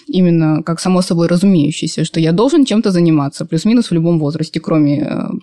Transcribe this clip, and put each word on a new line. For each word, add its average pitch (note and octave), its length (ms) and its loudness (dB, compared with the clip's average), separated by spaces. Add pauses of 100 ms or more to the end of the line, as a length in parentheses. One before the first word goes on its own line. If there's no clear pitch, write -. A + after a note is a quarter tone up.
именно E3+ 560 2
как E3 180 -6
само F#3 200 0
собой E3+ 260 0
разумеющееся, E3 760 0
что E3 160 -4
я D#3+ 140 0
должен C4+ 320 2
чем-то G#3+ 260 0
заниматься, D#3+ 540 0
плюс-минус G#3+ 440 0
в - 40 -4
любом E3+ 260 2
возрасте, D#3 400 -4
кроме, D3+ 420 0
э, - 280 -6 (140)